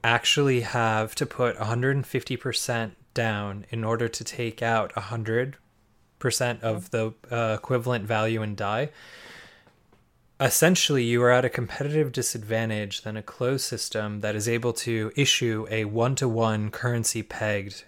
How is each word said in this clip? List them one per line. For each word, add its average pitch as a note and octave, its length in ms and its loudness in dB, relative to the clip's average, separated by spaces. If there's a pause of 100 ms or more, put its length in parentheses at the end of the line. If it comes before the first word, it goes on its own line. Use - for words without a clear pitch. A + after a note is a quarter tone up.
actually B2 580 4
have A2 540 0
to C#3+ 100 -2
put A#2+ 320 0
a A#2 60 -4
hundred B2 320 0
and C#3 100 -2
fifty B2 300 -4
percent A2+ 600 -4 (160)
down G#2 560 -2
in A2+ 160 -4
order A#2 240 0
to - 160 -8
take - 360 -6
out A2+ 360 2
a A2 40 -2
hundred A2+ 540 -2 (640)
percent A#2+ 420 0
of G#2+ 300 -2
the, A2+ 220 -2 (180)
uh, A2+ 260 0
equivalent A#2+ 480 0
value A2 360 2
in G#2+ 120 -4
Dai, A2 360 -2 (1500)
essentially C#3 640 4
you A#2 180 4
are B2 80 8
at B2 140 6
a B2 40 0
competitive C#3 640 -2
disadvantage A2 920 -2
than G#2+ 120 -8
a G#2+ 80 -8
closed C3 400 -2
system G#2+ 560 -4
that G#2+ 160 -2
is G#2+ 140 -2
able A#2 240 0
to A2+ 420 -2
issue A#2 560 2
a A2 140 0
one-to-one A2+ 840 2
currency A#2 540 -2
pegged G#2 640 -4